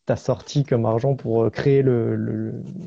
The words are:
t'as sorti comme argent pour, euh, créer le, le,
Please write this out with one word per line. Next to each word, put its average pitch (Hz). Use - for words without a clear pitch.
t'as 120
sorti -
comme 120
argent 117
pour, 113
euh, 117
créer 139
le, 117
le, 110